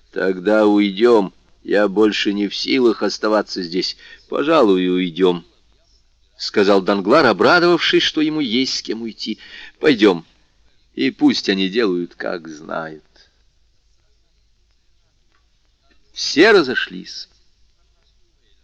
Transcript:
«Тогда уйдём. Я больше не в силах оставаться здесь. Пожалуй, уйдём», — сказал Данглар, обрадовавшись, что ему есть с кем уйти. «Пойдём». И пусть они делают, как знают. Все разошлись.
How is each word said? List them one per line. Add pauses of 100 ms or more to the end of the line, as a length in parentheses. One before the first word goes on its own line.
(120)
«Тогда
уйдём. (300)
Я
больше
не
в
силах
оставаться
здесь. (320)
Пожалуй,
уйдём», — (920)
сказал
Данглар,
обрадовавшись,
что
ему
есть
с
кем
уйти. (420)
«Пойдём». (680)
И
пусть
они
делают,
как
знают. (3000)
Все
разошлись. (1300)